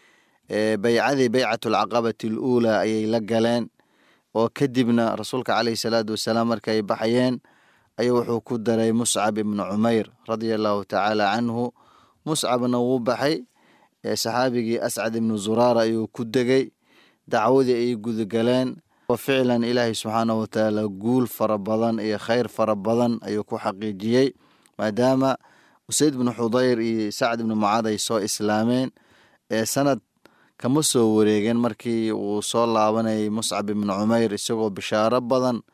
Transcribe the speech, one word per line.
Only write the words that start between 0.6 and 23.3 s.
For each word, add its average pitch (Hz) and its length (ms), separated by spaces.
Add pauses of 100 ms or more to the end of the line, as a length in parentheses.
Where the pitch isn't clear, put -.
baycadii 117 520
Baycatul 113 460
Caqabati 110 560
al-Uula 117 500
ayay 107 260
la 110 140
galeen, 113 440 (720)
oo 113 140
kadibna 117 680
Rasuulka 117 420
calayhi 117 180
salaatu 113 380
wasalaam 117 340
markay 110 340
baxayeen 117 580 (580)
ayuu 123 220
wuxuu 117 200
ku - 180
daray 113 340
Muscab 110 460
ibn 104 220
Umayr 107 460 (220)
radiyallahu 110 560
tacaala 104 500
canhu. 120 380 (540)
Muscabna 123 520
wuu 123 220
baxay, 123 360 (680)
ee, 107 120
saxaabigii 120 640
Ascad 113 380
ibn 113 220
Zuraara 117 440
ayuu 113 300
ku - 120
degay, 123 400 (640)
dacwadii 123 460
ayay 120 220
guda 110 280
galeen. 120 440 (400)
Wa 120 80
ficlan 123 480
Ilaahay 120 300
subxaanahu 113 480
wa 107 40
tacaala 107 420
guul 113 380
fara 107 320
badan 110 400
iyo 104 200
khayr 117 300
fara 107 260
badan 113 480
ayuu 104 240